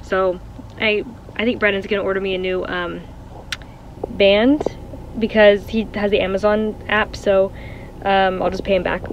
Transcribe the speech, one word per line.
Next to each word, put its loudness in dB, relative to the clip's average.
So 0
I, 0
I -4
think 2
Brennan's 0
gonna 0
order 0
me -2
a -2
new, -2
um, -6
band 4
because 6
he -2
has 0
the 4
Amazon 2
app, 0
so, 4
um, 2
I'll 0
just -4
pay 2
him 2
back. -2